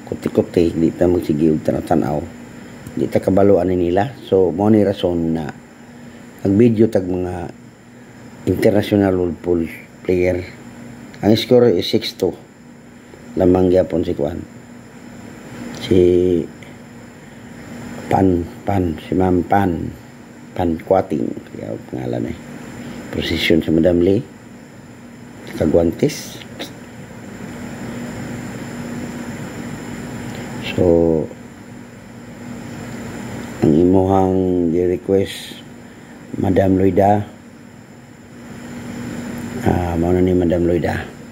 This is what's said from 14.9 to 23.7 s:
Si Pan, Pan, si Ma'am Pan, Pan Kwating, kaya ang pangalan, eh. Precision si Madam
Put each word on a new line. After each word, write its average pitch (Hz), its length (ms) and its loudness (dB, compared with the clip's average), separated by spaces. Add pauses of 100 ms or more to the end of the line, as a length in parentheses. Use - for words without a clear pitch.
Si 92 140 4 (2000)
Pan, 92 320 2 (240)
Pan, 90 400 0
si - 80 -6
Ma'am 90 320 2
Pan, 92 480 0 (640)
Pan 85 240 -2
Kwating, - 480 0 (240)
kaya 55 240 -10
ang - 160 -16
pangalan, 60 400 -6
eh. - 40 -12 (760)
Precision 82 480 0
si - 80 -4
Madam 85 320 4